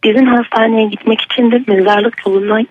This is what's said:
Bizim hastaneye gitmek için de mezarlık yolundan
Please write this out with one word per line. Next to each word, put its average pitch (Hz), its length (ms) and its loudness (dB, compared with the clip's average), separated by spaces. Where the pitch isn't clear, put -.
Bizim 240 240 2
hastaneye 226 600 0
gitmek 214 340 -4
için 240 300 0
de 247 160 0
mezarlık 208 580 0
yolundan 208 440 -2